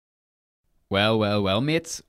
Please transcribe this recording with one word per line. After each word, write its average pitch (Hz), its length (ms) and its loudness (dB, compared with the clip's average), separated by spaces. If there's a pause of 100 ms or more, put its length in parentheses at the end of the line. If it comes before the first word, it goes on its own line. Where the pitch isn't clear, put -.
(880)
Well, 107 280 2
well, 104 240 0
well, 98 200 0
mates, 160 480 -4